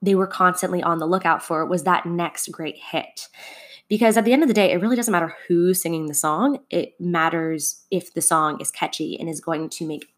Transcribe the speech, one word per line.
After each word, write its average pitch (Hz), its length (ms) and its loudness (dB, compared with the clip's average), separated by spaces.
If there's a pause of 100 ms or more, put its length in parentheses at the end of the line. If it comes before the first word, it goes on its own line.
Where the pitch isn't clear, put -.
they 196 120 4
were 190 120 4
constantly 180 560 0
on 165 160 0
the 160 80 -2
lookout 175 360 2
for, 160 220 -2
was 170 200 -2
that 180 220 2
next 170 460 -4
great 156 240 -10
hit. - 520 -8 (600)
Because 214 280 4
at 226 80 4
the 233 80 4
end 277 100 6
of 320 60 4
the 220 60 4
day, 196 180 4
it 175 80 0
really 226 160 2
doesn't 226 160 -2
matter 165 220 0 (140)
who's 180 320 4
singing 165 260 -4
the 147 80 -6
song. 180 440 0 (120)
It 170 300 -4
matters 165 880 -2
if 175 220 -4
the - 80 -4
song 156 400 0
is - 100 -6
catchy - 480 -6
and 180 100 -8
is 156 120 -8
going 156 300 -4
to - 160 -8
make 156 320 -10